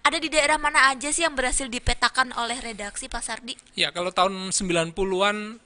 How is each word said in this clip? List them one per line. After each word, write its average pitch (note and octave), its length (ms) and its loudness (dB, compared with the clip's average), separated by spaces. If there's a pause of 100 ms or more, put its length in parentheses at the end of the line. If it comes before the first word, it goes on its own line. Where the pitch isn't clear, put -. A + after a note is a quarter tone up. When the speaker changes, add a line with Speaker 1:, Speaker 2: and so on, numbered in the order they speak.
Speaker 1:
Ada D4 160 2
di D#4+ 160 -2
daerah D4+ 240 4
mana D4 320 4
aja C4+ 240 -2
sih E4 160 2
yang D4 80 -4
berhasil B3+ 320 0
dipetakan A#3+ 640 0
oleh A#3 240 -4
redaksi, G#3+ 480 -10
Pak A#3 160 -8
Sardi? A#3+ 320 -10 (240)
Speaker 2:
Ya, E3 160 0
kalau F3 160 -2
tahun F#3+ 400 0
sembilan E3+ 480 0
puluhan G#3 680 0